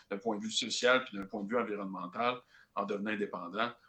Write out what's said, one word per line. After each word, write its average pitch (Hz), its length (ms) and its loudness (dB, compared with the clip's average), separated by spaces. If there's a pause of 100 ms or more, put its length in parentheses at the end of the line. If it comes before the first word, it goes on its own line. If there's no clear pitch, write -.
d'un 101 80 -4
point 107 200 -2
de 101 40 -6
vue 110 100 -4
social, - 540 4
puis - 120 -10
d'un 95 80 -6
point 101 180 -6
de 98 40 -4
vue 117 100 2
environnemental, 104 800 -2 (340)
en 101 100 0
devenant 101 280 -2
indépendant. 101 600 -2 (180)